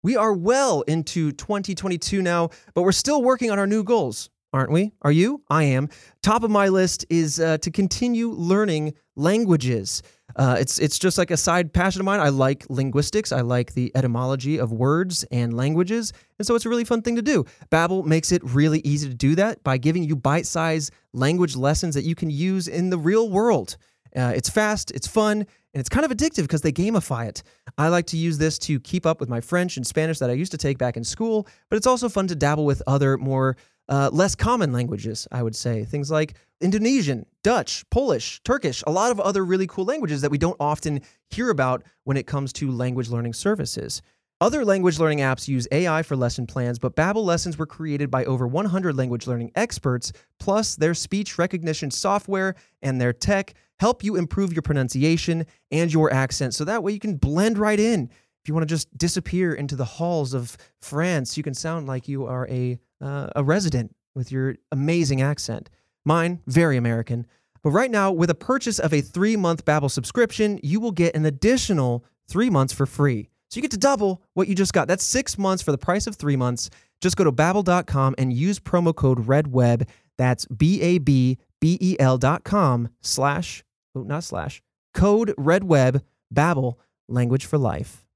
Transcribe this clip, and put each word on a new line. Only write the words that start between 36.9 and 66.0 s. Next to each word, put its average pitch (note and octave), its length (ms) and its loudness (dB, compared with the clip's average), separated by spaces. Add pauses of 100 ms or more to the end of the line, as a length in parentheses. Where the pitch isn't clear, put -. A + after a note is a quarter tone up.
Dutch, G#3 480 0
Polish, A3+ 540 -2
Turkish, G#3+ 420 -2
a D3+ 40 -2
lot G3+ 200 2
of G#3 80 0
other G3 260 0
really F#3+ 220 0
cool F#3 180 -6
languages G3 360 -2
that C#3+ 100 0
we C#3+ 80 0
don't E3 220 0
often D3 400 -2 (300)
hear B3 180 -2
about C3 340 0 (220)
when C3+ 120 0
it C3+ 100 -4
comes C#3 280 -6
to C#3 160 -4
language B2 380 -4
learning A#2 240 -4
services. - 680 -4 (400)
Other B3 220 2
language F#3 340 2
learning D3+ 220 2
apps C3+ 280 0
use B2+ 220 -2
A E3 160 2
I D#3+ 160 0
for C#3+ 140 -4
lesson B2 300 -2
plans, A#2+ 320 -4
but - 180 -4
Babbel G3+ 280 0
lessons E3+ 320 -2
were D#3+ 100 -4
created D3 440 -4
by C3 140 0
over B2+ 220 0
one E3 200 -2
hundred F3+ 300 0
language B2 300 -2
learning A#2 280 -6
experts, C#3+ 580 -2 (260)
plus G#3+ 380 -2
their D#3+ 180 0
speech - 440 -6
recognition E3 520 -4
software F#3+ 640 -2 (280)
and C3 180 -2
their B2 120 2
tech G3 420 -2 (260)
help A3+ 240 2
you G3+ 120 0
improve F3+ 360 -2
your D#3+ 100 -2
pronunciation D#3 840 0 (240)
and D#3+ 200 0
your D#3 220 4
accent, C3 420 -2
so D3+ 120 -4
that G#3+ 160 -2
way G3+ 100 -2
you G#3 60 -6
can G3+ 180 -4
blend F#3 400 2
right G#3+ 240 2
in. G#3+ 300 0 (320)
If - 60 -10
you D3+ 40 -4
wanna D#3+ 140 0
just D#3 300 -4
disappear F3 580 -2
into C#3 220 -6
the B2+ 100 -2
halls D#3+ 480 -2
of A#2+ 240 -6 (220)
France, D#3 580 -4
you D3+ 40 -6
can C#3 120 -6
sound D#3+ 320 -6
like C3 200 -6
you C3+ 200 -6
are B2+ 220 -4
a, B2 300 -4 (220)
uh, C#3 340 -8
a C#3+ 80 0
resident D3 540 0 (180)
with B2+ 160 -6
your C3 260 -2 (160)
amazing C#3+ 500 0
accent. C#3 480 -4 (360)